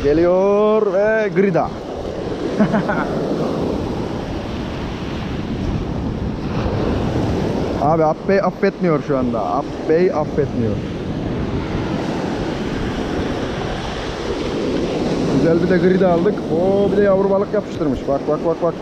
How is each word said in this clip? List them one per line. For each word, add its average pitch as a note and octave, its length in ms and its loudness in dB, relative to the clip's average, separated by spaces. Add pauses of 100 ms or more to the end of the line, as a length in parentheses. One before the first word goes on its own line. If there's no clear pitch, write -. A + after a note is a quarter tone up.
Geliyor G3 880 4
ve G#3+ 440 2
grida. E3+ 320 4 (840)
<laughs> - - -2
Abi D#3+ 220 4
Abbey F#3+ 360 2
affetmiyor F#3 680 0
şu C3+ 120 0
anda. A#2+ 220 0
Abbey D3+ 720 2
affetmiyor. C3+ 600 0 (4000)
Güzel E3 260 4
bir F3+ 80 0
de F3+ 180 4
grida F#3 240 4
aldık. F3+ 220 2 (180)
Oo, F#3+ 400 2
bir G3 40 2
de G#3 60 4
yavru G3 280 4
balık G3 240 0
yapıştırmış. D#3+ 540 -2
Bak, C#3 200 0
bak, D3+ 180 2
bak, D#3+ 160 2
bak. E3+ 200 0